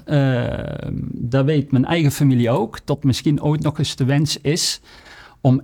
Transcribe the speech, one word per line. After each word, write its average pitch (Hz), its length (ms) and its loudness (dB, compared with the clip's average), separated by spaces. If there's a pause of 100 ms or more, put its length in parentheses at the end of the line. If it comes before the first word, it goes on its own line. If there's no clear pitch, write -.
Eh, 135 400 0 (680)
dat 135 320 -2
weet 147 280 0
mijn 131 120 4
eigen 160 280 2
familie 123 380 2
ook, 196 340 -2
dat - 200 -4
misschien 135 380 0
ooit 151 200 0
nog 147 160 -2
eens - 180 -4
de 139 80 0
wens 143 360 0
is - 400 -2 (600)
om 131 240 4